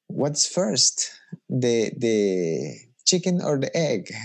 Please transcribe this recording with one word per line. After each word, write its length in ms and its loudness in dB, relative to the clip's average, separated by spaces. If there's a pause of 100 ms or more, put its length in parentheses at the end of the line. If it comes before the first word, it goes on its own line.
what's 380 0
first, 640 0 (360)
the, 480 2
the 800 0 (300)
chicken 360 2
or 160 0
the 180 -4
egg, 360 -2 (120)